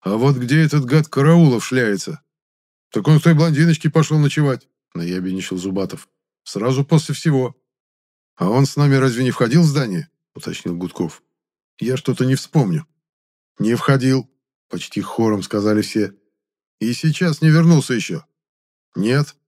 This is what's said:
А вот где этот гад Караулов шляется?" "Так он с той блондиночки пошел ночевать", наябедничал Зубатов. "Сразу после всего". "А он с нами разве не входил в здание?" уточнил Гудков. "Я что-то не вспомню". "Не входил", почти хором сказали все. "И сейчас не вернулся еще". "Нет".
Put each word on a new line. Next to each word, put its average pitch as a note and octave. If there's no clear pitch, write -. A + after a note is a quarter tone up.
А G2
вот C3
где B2
этот D3
гад D3+
Караулов D3
шляется?" G#2+
"Так A2
он D3+
с -
той E3+
блондиночки D#3+
пошел D#3
ночевать", C#3+
наябедничал F#2
Зубатов. F#2
"Сразу B2+
после D3+
всего". C3
"А F2+
он C3
с -
нами C#3+
разве C3
не B2
входил B2+
в E3
здание?" B2
уточнил -
Гудков. F2
"Я B2
что-то B2+
не C3
вспомню". F#2+
"Не A2
входил", C3
почти -
хором G#2+
сказали G#2+
все. G2+
"И A2+
сейчас D#3+
не D#3+
вернулся D#3+
еще". F#2
"Нет". A#2+